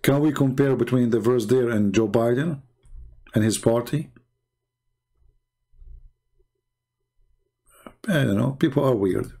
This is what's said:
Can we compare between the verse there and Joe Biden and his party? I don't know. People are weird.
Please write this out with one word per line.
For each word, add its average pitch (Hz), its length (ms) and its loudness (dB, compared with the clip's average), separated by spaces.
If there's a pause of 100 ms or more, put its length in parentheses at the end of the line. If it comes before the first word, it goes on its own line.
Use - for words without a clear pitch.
Can 139 180 2
we 151 120 2
compare 139 440 0
between 120 360 0
the 113 80 2
verse 117 260 0
there 120 240 2
and 104 240 0
Joe 110 140 2
Biden 120 540 0 (760)
and 107 80 2
his 107 140 0
party? 120 540 -2 (4000)
I 160 160 0
don't 104 140 0
know. 131 160 -2
People 147 300 0
are 131 120 2
weird. 98 460 -2